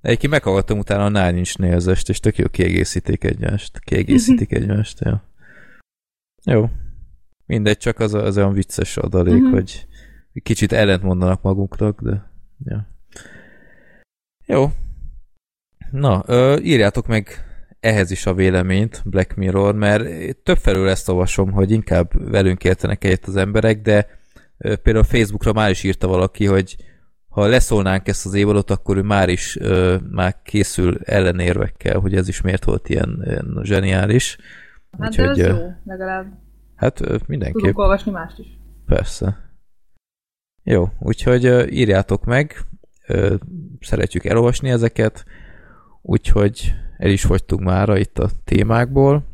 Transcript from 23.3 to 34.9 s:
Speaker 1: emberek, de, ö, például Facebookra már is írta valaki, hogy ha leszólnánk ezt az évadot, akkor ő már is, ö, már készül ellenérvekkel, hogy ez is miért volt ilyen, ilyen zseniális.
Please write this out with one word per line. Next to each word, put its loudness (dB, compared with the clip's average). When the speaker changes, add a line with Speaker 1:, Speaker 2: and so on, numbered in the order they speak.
Speaker 1:
emberek, 0
de, 2
ö, -4
például 4
Facebookra 0
már 2
is -2
írta -2
valaki, 0
hogy 0
ha 0
leszólnánk 2
ezt -4
az -6
évadot, 2
akkor -2
ő 0
már 2
is, -4
ö, 2
már -2
készül -2
ellenérvekkel, 0
hogy -2
ez 0
is -6
miért -2
volt 0
ilyen, -2
ilyen -6
zseniális. 2